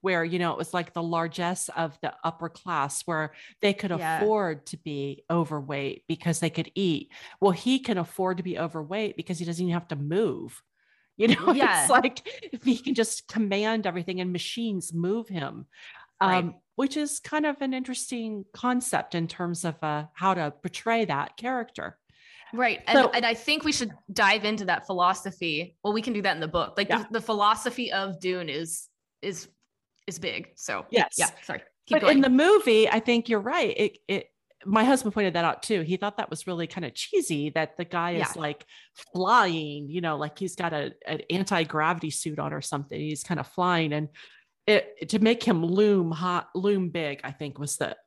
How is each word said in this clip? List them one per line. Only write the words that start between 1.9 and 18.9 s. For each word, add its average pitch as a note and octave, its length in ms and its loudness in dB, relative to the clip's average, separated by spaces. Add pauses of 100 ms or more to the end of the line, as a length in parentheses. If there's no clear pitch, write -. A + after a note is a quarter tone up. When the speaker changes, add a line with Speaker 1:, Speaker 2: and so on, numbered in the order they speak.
Speaker 1:
the D#3 100 -4 (120)
upper E3 260 -4
class D3+ 560 -4
where D#3 280 -2 (280)
they G3+ 120 4
could G3+ 180 -4
Speaker 2:
Yeah. D#3+ 260 -2
Speaker 1:
afford G3+ 500 0
to D#3+ 100 -12
be C#3 520 -6
overweight D3 800 -2
because E3 320 -2
they E3 100 0
could D#3+ 240 -6
eat. F#3 380 0 (280)
Well, G3 120 6
he B3+ 280 0
can A3+ 200 -2
afford F#3 380 -2
to F3+ 60 -6
be F3 140 -6
overweight E3 580 -6
because E3 220 -6
he E3+ 80 -6
doesn't E3+ 180 -4
even F3 160 0
have E3+ 100 -12
to D#3+ 60 -4
move. D3 680 -4 (540)
You G#3+ 100 4
know, - 240 4
<laughs> - 20 6
Speaker 2:
Yeah. G#3+ 300 4
Speaker 1:
it's - 80 4
like B3+ 360 4 (360)
he A#3+ 160 4
can - 160 -2
just - 320 -2
command G#3+ 580 0
everything F3+ 360 -4
and F3+ 100 -2
machines F#3+ 600 -4
move F#3+ 380 -2
him, C3+ 380 -6 (520)
Speaker 2:
Right. F#3 260 4
Speaker 1:
um, E3 100 -6 (220)
which C4+ 200 0
is D4 220 -4
kind D4+ 260 -2
of C#4+ 160 -2
an C4 140 -2
interesting A#3+ 760 -6
concept - 600 -2